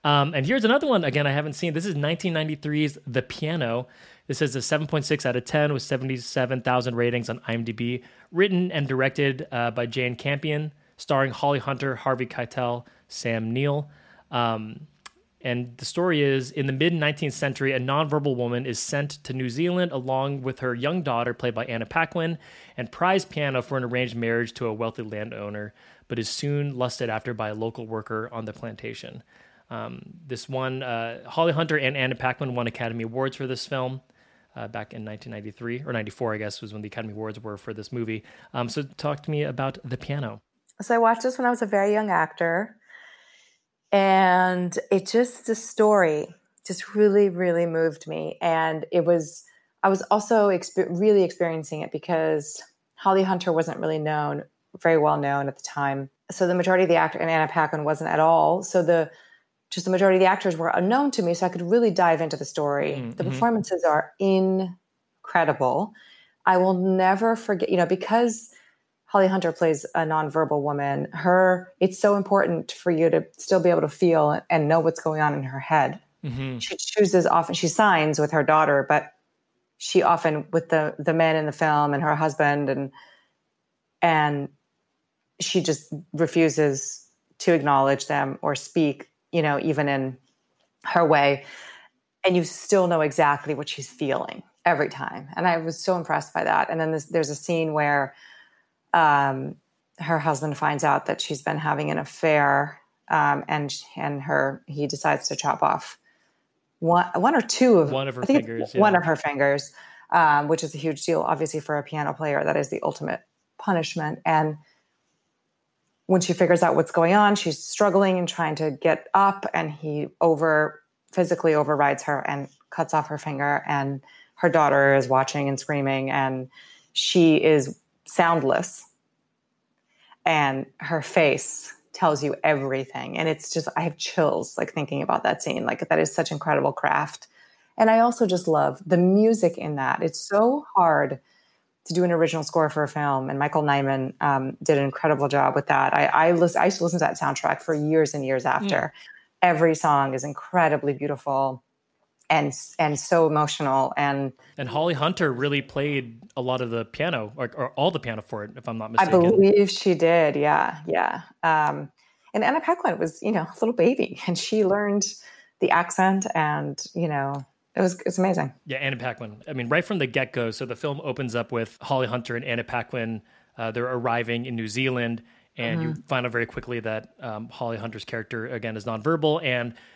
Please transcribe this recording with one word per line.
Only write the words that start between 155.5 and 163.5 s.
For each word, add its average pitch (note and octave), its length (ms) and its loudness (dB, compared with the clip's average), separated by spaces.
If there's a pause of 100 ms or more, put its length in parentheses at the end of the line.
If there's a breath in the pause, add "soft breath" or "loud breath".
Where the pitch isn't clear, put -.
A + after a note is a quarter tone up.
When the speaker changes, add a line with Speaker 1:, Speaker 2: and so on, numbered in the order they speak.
Speaker 1:
played C#3 600 -6 (160)
a C3 40 -6
lot B2+ 200 -2
of A#2+ 80 -4
the A2+ 160 -4
piano, C3 500 -4
or, A#2+ 220 -6
or C3 140 -6
all C#3+ 200 0
the C#3+ 80 -6
piano A2 220 -8
for G#2 240 -10
it, G#2+ 100 -16
if B2 140 -12
I'm A2+ 80 -6
not A2 200 -8
Speaker 2:
I - 80 6
Speaker 1:
mistaken. F3 260 6
Speaker 2:
believe G3 380 6
she - 260 0
did, D#3+ 420 4
yeah, D3 500 0
yeah. E3 360 -2 (200)
Um, D3 480 0 (420 soft breath)
and G#3+ 120 0
Anna D4+ 160 2
Paquin E4 380 0
was, E3 220 -4
you A3 120 -2
know, F3 80 0
a E3 180 -8